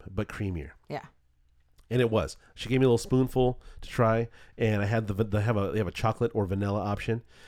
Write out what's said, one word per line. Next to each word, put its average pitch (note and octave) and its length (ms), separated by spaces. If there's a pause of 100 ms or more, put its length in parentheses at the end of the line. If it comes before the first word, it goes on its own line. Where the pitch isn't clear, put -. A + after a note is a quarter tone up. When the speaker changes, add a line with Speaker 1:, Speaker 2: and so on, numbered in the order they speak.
(100)
Speaker 1:
but G2 180
creamier." F2+ 420 (180)
Speaker 2:
Yeah. C#3+ 140 (880)
Speaker 1:
And B2 80
it A#2+ 80
was. G#2+ 280 (180)
She - 140
gave B2+ 100
me C3 60
a C3 40
little A#2 100
spoonful B2+ 640 (200)
to - 80
try, A2+ 400 (280)
and G#2+ 240
I G2+ 40
had A2 240
the G#2 60
va-, G#2+ 100
they G#2 160
have A2 160
a, G2 160
they G#2 60
have F#2+ 100
a - 20
chocolate A#2 440
or G#2 120
vanilla G2+ 320
option, G#2 440 (260)